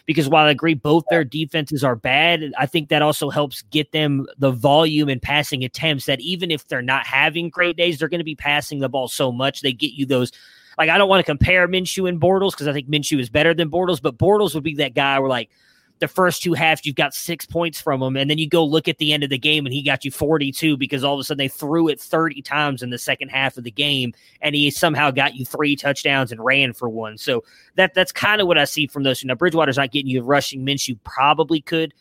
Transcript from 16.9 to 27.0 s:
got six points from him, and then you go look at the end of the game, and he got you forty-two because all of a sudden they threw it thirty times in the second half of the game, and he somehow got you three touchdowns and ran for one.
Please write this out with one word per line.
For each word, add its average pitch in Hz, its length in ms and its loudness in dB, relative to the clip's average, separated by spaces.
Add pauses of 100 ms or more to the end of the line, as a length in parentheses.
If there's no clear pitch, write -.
got 143 220 0
six - 320 -8
points 170 340 -4
from 135 220 0
him, 131 120 -2
and 139 140 0
then 151 80 2
you 156 100 0
go 165 160 4
look 151 240 2
at 165 120 -4
the 151 120 0
end 147 120 2
of 139 80 -2
the 131 80 -2
game, 151 260 2
and 127 80 -4
he 143 80 -4
got 139 240 -2
you 139 60 -4
forty-two 147 680 0
because 135 260 -4
all 143 120 0
of 139 40 -4
a 131 40 -8
sudden 139 160 -6
they 135 80 0
threw 160 400 0
it 143 120 -2
thirty 160 440 -2
times 139 400 -2
in 123 80 -8
the 120 80 -8
second 139 300 -4
half 135 280 -2
of 123 60 -12
the 117 80 -12
game, 135 420 -2 (260)
and 147 140 -2
he 147 160 2
somehow 151 400 2
got 139 240 0
you 127 120 -8
three 147 300 -2
touchdowns 139 560 -2
and 113 140 -10
ran 131 280 2
for 123 160 -8
one. 110 280 -8